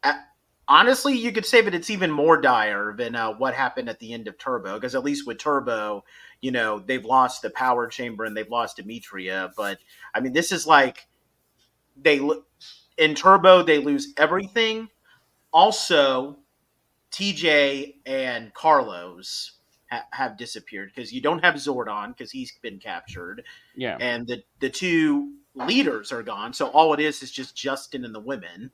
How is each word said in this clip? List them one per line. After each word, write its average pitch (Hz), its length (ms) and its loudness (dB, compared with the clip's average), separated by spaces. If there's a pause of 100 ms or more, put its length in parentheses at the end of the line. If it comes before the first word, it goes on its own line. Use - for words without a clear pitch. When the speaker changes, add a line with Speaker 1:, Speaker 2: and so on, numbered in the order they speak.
Speaker 1:
uh, 139 100 2 (560)
honestly, 247 440 6
you 233 200 -2
could 214 120 -4
say 247 140 6
that 202 160 2
it's 170 140 -6
even 190 200 -2
more 156 300 4
dire 107 580 0
than, 117 180 -6
uh, 113 180 -4
what 123 200 -4
happened 123 360 -4
at 110 100 -12
the 117 140 -14
end 113 160 -12
of - 80 -18
Turbo, 107 420 -8
'cause 123 160 -8
at 127 80 -2
least 143 240 -4
with 113 120 -10
Turbo, 113 680 -4 (340)
you 131 120 -6
know, 110 280 -2
they've 104 240 -6
lost 127 380 2
the 110 80 -6
power 123 360 0
chamber 113 380 -10
and 107 120 -6
they've 107 140 -8
lost 117 280 -4
Demetria. 95 800 -10
But, 98 220 -6 (360)
I 110 60 -2
mean, 127 100 -4
this 165 220 0
is 160 120 -4
like, 139 400 4 (960)
they 147 180 4
lo-, 147 260 -2 (520)
in 156 180 2
Turbo, 185 460 8
they 160 180 4
lose 143 360 -2
everything. 208 760 0 (640)
Also, 143 880 4 (720)
T 196 220 -4
J 143 720 2
and 127 480 -6
Carlos 95 1040 0 (320)
ha-, 117 200 -10
have 120 260 -6
disappeared 101 580 -14
'cause 117 180 -14
you 131 80 -10
don't 160 220 -2
have 175 120 4
Zordon 120 640 -8
'cause 117 140 -16
he's 131 280 -14
been 98 200 -14
captured. 92 640 -14 (320)
Speaker 2:
Yeah. 120 240 -6
Speaker 1:
And 120 260 -6
the, 117 180 -10 (160)
the 131 100 -2
two 156 680 0 (180)
leaders 160 580 -2
are 117 120 -10
gone. 107 300 -10
So 139 160 -4
all 156 240 6
it 143 60 -2
is 151 220 -2
is 131 100 -16
just - 240 -12
Justin 135 500 -8
and 110 100 -12
the 110 40 -12
women. 107 540 -12